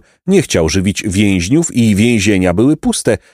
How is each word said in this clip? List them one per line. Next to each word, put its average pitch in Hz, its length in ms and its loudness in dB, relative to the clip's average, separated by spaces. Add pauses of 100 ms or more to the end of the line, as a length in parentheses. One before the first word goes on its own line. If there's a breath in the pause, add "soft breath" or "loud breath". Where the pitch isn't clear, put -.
(280 soft breath)
nie 190 140 2
chciał 85 280 0
żywić 95 380 -2
więźniów 101 680 0
i 113 200 2
więzienia 101 580 2
były 131 240 2
puste, 175 400 -2 (160 soft breath)